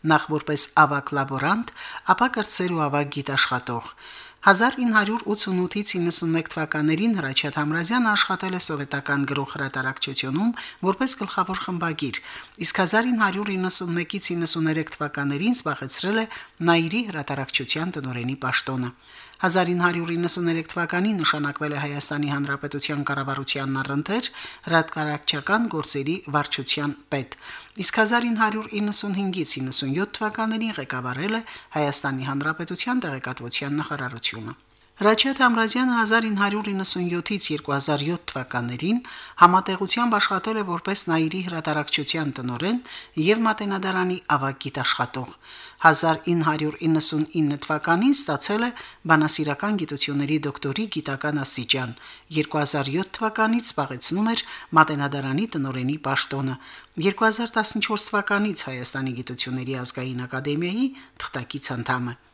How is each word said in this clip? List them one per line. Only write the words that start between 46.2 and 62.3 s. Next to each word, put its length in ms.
ինը 160
հարյուր 300
իննսուն 400
ինը 240
թվականին 560
ստացել 400
է 100
բանասիրական 720
գիտությունների 640
դոկտորի 480
գիտական 480
աստիճան, 500
երկու 240
հազար 340
յոթ 220
թվականից 540
զբաղեցնում 640
էր 120
Մատենադարանի 680
տնօրենի 500
պաշտոնը, 500
երկու 160
հազար 320
տասնչորս 540
թվականից 580
Հայաստանի 480
Գիտությունների 640
Ազգային 460
Ակադեմիայի 640
թղթակից 640
անդամ 320
է։ 80